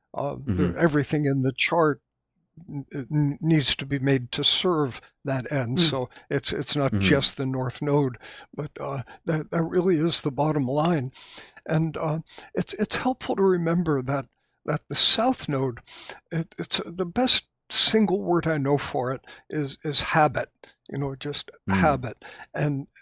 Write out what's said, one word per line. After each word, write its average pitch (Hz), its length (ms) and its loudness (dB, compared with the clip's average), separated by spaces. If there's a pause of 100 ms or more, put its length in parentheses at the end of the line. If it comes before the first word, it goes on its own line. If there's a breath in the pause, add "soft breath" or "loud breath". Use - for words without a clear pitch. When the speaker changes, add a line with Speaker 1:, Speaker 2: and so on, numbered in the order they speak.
(160)
Speaker 1:
Uh, 143 200 -4 (100)
the 117 80 -2
Speaker 2:
Mm-hmm. 90 260 0
Speaker 1:
everything 147 460 2
in 139 160 2
the 131 160 2
chart 156 420 2 (680)
n-, 143 240 -10
n-, 147 480 -2
needs 156 340 4
to 135 100 -6
be 139 120 -2
made 131 340 0
to 147 120 -4
serve 151 580 0 (240)
that 135 260 -4
end. 131 280 0
Speaker 3:
Mm. 165 100 6
Speaker 1:
So 131 200 -4 (200 soft breath)
it's, - 240 -2
it's - 220 -4
not 139 160 0
Speaker 2:
Mm-hmm. 101 100 0
Speaker 1:
just 127 360 2
the 135 100 -2
north 131 340 -4
node, 143 380 0 (360 soft breath)
but, 151 140 -8 (100)
uh, 139 220 -6 (240 soft breath)
that, 156 240 -2
that 170 140 -2
really 175 340 2
is 160 240 2
the 147 100 -2
bottom 143 360 0
line. 147 440 0 (560 soft breath)
And, 160 300 0
uh, 160 220 -2 (340 soft breath)
it's, - 220 -4
it's - 220 -2
helpful - 400 -2
to 196 60 2
remember 165 600 2
that, 139 240 -2 (380)
that 151 220 -2
the 123 80 -6
south - 540 4
node, 131 300 -2 (520 loud breath)
it, 165 280 -4
it's, - 200 -2
uh, - 60 -4
the 175 220 -6
best 247 380 2 (260)
single 202 500 4
word 170 240 0
I 156 140 0
know 139 180 2
for 131 360 -4
it - 120 -10 (240 soft breath)
is, 147 340 -6
is 156 180 0
habit, - 480 2 (420)
you 139 80 -4
know, 139 160 -4
just - 340 -10 (180)
Speaker 2:
Mm. 190 100 0
Speaker 1:
habit. 135 460 0 (300 soft breath)
And, 147 340 -2 (140)